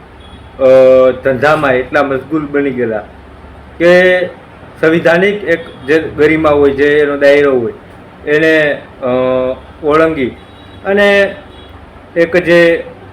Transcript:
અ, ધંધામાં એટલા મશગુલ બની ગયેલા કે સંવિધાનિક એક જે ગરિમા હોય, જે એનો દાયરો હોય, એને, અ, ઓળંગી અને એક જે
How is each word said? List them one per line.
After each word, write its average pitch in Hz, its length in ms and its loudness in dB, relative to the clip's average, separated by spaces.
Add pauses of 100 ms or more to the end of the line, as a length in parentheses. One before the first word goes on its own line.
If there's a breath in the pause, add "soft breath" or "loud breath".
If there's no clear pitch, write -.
(600)
અ, 131 500 4 (120)
ધંધામાં 139 500 0
એટલા 131 300 -2
મશગુલ 139 480 -6
બની 143 180 -2
ગયેલા 120 280 -4 (800)
કે 180 480 2 (560)
સંવિધાનિક 170 600 0
એક 170 220 -4 (220)
જે 156 120 0 (180)
ગરિમા 156 320 0
હોય, 147 220 2
જે 139 120 -2
એનો 147 340 0
દાયરો 143 420 2
હોય, 110 140 -6 (580)
એને, 156 500 0 (220)
અ, 131 40 -6 (760)
ઓળંગી 156 440 0 (580)
અને 202 500 0 (800)
એક 170 220 0
જે 170 460 2 (300)